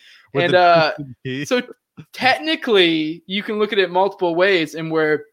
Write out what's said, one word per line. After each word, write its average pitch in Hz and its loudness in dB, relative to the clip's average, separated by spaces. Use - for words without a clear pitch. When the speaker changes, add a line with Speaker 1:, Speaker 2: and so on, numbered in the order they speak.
Speaker 1:
With 160 0
Speaker 2:
And, 175 2
Speaker 1:
the 180 6
Speaker 2:
uh, 170 4
Speaker 1:
Twisted 135 -14
Tea. 131 -8
Speaker 2:
so 247 0
technically, 208 0
you 196 -6
can 214 -6
look 208 -2
at 220 0
it 180 2
multiple 180 0
ways, 170 0
and 160 -8
where 156 0